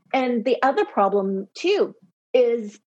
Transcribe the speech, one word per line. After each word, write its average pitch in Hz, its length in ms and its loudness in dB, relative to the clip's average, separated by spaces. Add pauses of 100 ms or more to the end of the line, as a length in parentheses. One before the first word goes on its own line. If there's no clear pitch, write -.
(120)
And 247 320 0
the 247 180 0
other 277 220 2
problem, 196 680 0
too, 349 400 0 (400)
is 233 540 0